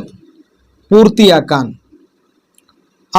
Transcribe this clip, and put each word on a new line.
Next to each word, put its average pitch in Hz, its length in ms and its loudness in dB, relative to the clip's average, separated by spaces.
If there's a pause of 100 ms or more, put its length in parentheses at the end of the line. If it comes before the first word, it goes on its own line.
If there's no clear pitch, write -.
(920)
പൂർത്തിയാക്കാൻ, 196 760 2 (1500)